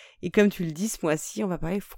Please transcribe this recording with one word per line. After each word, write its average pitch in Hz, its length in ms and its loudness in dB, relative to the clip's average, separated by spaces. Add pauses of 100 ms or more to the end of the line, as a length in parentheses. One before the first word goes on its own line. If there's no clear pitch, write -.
(220)
Et 180 100 -4
comme 208 180 8
tu 180 160 -4
le 160 60 -2
dis, 185 180 -2
ce - 120 -8
mois-ci, 170 420 -2
on 202 40 -2
va 175 100 -2
parler 175 220 -2
fr-, - 180 -14